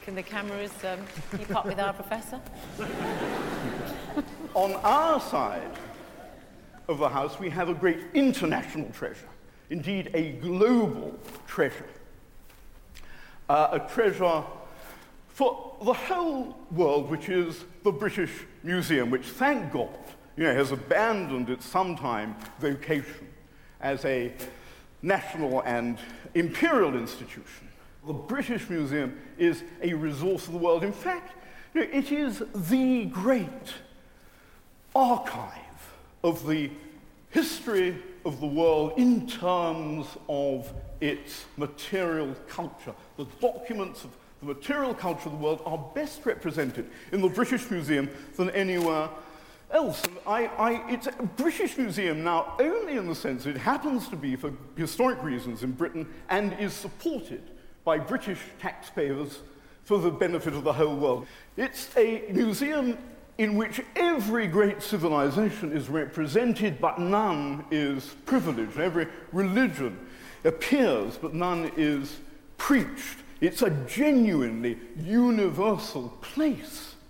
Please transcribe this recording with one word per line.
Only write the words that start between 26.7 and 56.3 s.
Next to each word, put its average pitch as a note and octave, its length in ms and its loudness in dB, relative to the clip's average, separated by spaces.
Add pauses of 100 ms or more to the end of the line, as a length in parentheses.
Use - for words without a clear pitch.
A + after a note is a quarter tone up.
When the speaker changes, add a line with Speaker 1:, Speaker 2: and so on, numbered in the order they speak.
Speaker 2:
institution. - 720 -10 (360)
The D#3 80 -8
British A#3 560 -4
Museum C#3+ 480 -2 (220)
is E3+ 240 4 (180)
a F3 140 0
resource D#3 540 0
of E3 40 -8
the F3 60 -4
world. E3+ 240 4
In G3+ 100 -2
fact, F4 420 -6 (380)
you D#4+ 100 2
know, - 100 0
it C#4 180 0
is C#4 320 0 (100)
the A#3+ 540 2
great F#3 680 0 (1200)
archive - 640 2 (640)
of D#3+ 220 2
the D3+ 240 2 (600)
history F#3+ 640 2 (280)
of C#3 160 -4
the D3+ 60 -2
world D#3 500 4
in A#3+ 320 6
terms D#3+ 800 0 (220)
of C#3 440 0 (280)
its - 440 -4 (120)
material D3+ 800 -2 (140)
culture. - 440 -10 (240)
The C#3+ 100 -8 (140)
documents G#3+ 600 -2
of B2 80 -16 (300)
the C#3+ 60 -10
material C4 480 -2
culture E3+ 320 -4
of D3+ 60 -8
the D3+ 60 -8
world D#3 260 0
are D#3+ 140 -4 (160)
best C#4+ 320 -6
represented D3 640 -2 (220)
in F#3+ 100 2
the F#3 60 6
British B3 420 2
Museum D3 400 2 (260)
than F#3 140 2
anywhere E3+ 580 2 (600)
else. C#4 340 2
And F3+ 220 -4
I, A3+ 200 2
I, A#3 440 0
it's B3 160 -2
a C4+ 60 -4 (240)
British D#4+ 420 0
Museum F3 460 0
now E3 340 2
only E4 380 2
in F#3+ 100 -2
the E3 80 -2
sense C3 320 -4
it C#3+ 100 -2
happens B3+ 520 0
to F3+ 80 -8
be, C3+ 180 -2
for C#3+ 180 -6 (240)
historic A#3 460 0
reasons, B2 400 -4
in B2+ 80 -2
Britain D#3+ 420 -4 (160)
and G3 300 0